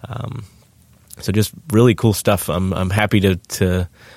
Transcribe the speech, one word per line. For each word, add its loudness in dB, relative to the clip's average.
um, -10
so -6
just 0
really 6
cool 2
stuff. -2
I'm, -2
I'm -4
happy 2
to, 2
to, -2